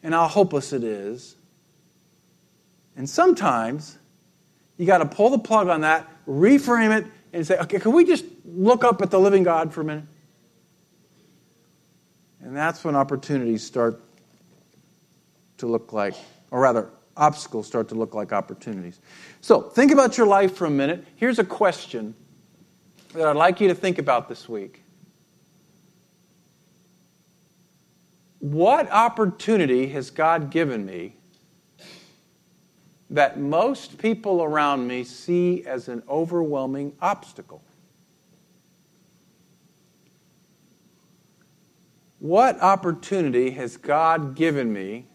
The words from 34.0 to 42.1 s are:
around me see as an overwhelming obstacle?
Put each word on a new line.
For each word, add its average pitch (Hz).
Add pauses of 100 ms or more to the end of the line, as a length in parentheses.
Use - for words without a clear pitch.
around 147
me 127
see 175
as 127
an 120
overwhelming 143
obstacle? - (4000)